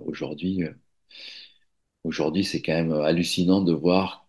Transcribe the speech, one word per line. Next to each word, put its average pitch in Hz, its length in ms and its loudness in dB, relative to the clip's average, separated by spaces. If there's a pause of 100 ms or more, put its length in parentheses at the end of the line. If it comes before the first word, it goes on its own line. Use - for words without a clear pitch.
aujourd'hui, 78 600 -4
euh, 76 80 -8 (1300)
aujourd'hui, 80 400 -2
c'est - 200 -4
quand 80 120 0
même 82 180 0
hallucinant 85 680 2
de 87 120 4
voir 90 560 0